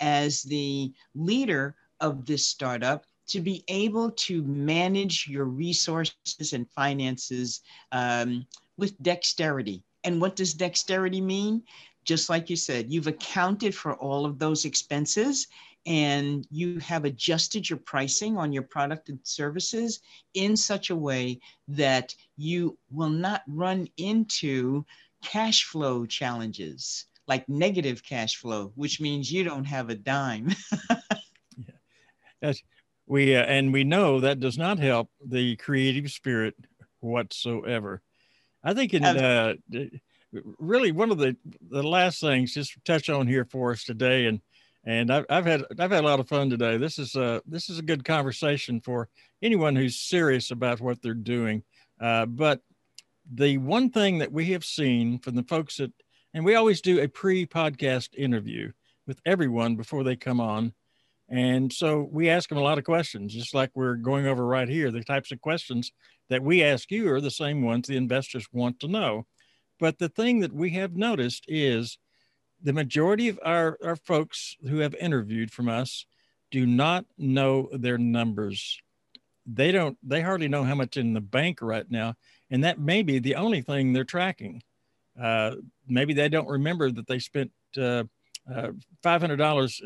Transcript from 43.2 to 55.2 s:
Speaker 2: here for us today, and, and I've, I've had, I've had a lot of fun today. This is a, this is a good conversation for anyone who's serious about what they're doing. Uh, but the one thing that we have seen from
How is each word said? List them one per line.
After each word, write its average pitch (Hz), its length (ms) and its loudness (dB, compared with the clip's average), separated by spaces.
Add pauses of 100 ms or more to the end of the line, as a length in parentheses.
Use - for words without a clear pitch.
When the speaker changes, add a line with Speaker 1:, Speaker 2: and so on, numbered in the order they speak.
Speaker 2:
here 123 200 2
for 123 260 -2
us 110 120 -6
today, 127 420 2
and, 110 140 0 (440)
and 117 260 0
I've, 143 200 4
I've 170 160 4
had, 156 180 2 (140)
I've 180 120 0
had 170 140 4
a - 20 4
lot 143 140 4
of 123 80 -4
fun 143 220 2
today. 117 260 2
This 151 220 -2
is 135 180 -6
a, 120 300 0
this 160 240 -10
is 165 80 -8
a 165 40 -8
good 156 220 -2
conversation 139 760 0
for 120 280 -4 (320)
anyone 170 360 4
who's 131 220 2
serious 151 520 2
about 120 300 -2
what 123 200 -4
they're 113 140 -4
doing. 113 480 -2 (360)
Uh, 113 280 2
but 131 340 2 (720)
the 139 260 4
one 214 320 2
thing 196 280 4
that 147 140 -2
we 160 200 0
have 175 120 -4
seen 123 540 2
from 127 160 -8